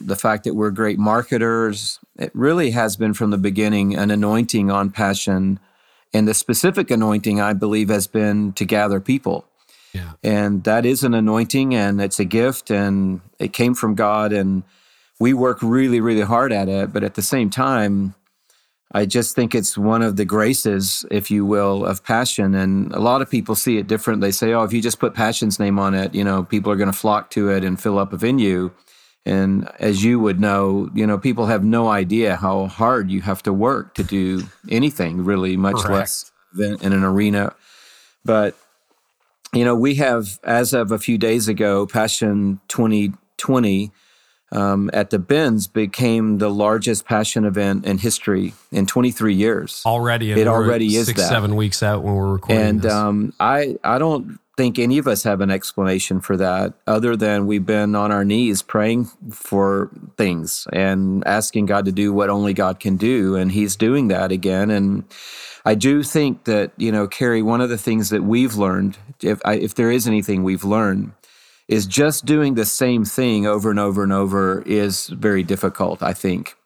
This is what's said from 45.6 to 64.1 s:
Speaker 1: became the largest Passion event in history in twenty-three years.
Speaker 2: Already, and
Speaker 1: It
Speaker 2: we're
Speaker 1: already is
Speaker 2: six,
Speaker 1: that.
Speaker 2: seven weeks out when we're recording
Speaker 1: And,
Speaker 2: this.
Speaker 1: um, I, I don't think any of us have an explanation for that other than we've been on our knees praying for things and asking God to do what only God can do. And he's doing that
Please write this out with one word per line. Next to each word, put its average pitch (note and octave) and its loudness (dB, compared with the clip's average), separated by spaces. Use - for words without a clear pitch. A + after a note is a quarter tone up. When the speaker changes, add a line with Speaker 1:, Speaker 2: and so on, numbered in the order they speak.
Speaker 1:
became A2 0
the G#2 0
largest G#2 0
Passion G#2+ 0
event G2 0
in G2 0
history F#2+ -2
in F#2+ 0
twenty-three A2+ 2
years. G2 0
Speaker 2:
Already, A#2 0
and G#2+ 2
Speaker 1:
It A2 6
Speaker 2:
we're A#2 4
Speaker 1:
already A2+ 2
is A2+ 2
Speaker 2:
six, G#2 -2
Speaker 1:
that. F2 2
Speaker 2:
seven G#2 2
weeks G#2+ 0
out G#2 0
when G2+ 0
we're G2 2
recording A2 2
Speaker 1:
And, G#2+ 2
Speaker 2:
this. G#2+ 2
Speaker 1:
um, G#2 0
I, C#3 0
I A#2+ 0
don't D3 -2
think B2 0
any B2 2
of D3 0
us G#2+ 0
have G2+ 0
an G2 2
explanation F#2+ -2
for G2 -2
that F#2 0
other A2+ 0
than G#2 0
we've G2+ 0
been G#2 2
on G#2 0
our G2+ 2
knees G#2+ 0
praying A2+ 0
for G2 -2
things E2+ -2
and F#2+ 0
asking G#2 0
God G2+ 0
to G2 -2
do G2+ 0
what G2+ 2
only G2+ 0
God F#2+ 0
can F#2+ 0
do. G2+ 0
And F#2 0
he's G2+ -2
doing B2+ 2
that F#2+ 0